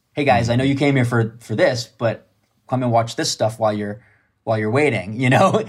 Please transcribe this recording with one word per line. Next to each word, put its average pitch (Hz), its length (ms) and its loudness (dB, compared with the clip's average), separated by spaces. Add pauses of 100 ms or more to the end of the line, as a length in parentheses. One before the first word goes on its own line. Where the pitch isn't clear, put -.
(140)
"Hey 147 120 -4
guys, 120 220 2
I 120 100 0
know 131 60 0
you 139 120 0
came 139 200 2
here 123 100 2
for, 117 340 0
for - 160 -8
this, 127 320 0 (100)
but 113 300 -4 (420)
come 127 140 -2
and 123 80 0
watch 117 240 0
this 156 160 -4
stuff 113 280 -4
while 107 140 0
you're, 104 300 -8 (400)
while 110 160 -2
you're 107 120 -2
waiting," 113 480 0
you 127 120 2
know? 190 380 4